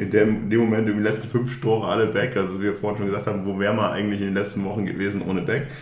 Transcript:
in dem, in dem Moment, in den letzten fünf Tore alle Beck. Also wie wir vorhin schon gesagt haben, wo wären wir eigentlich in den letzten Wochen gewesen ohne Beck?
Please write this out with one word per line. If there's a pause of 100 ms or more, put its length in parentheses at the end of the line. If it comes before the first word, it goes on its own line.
in
dem,
in
dem
Moment,
in
den
letzten
fünf
Tore
alle
Beck.
Also
wie
wir
vorhin
schon
gesagt
haben,
wo
wären
wir
eigentlich
in
den
letzten
Wochen
gewesen
ohne
Beck? (160)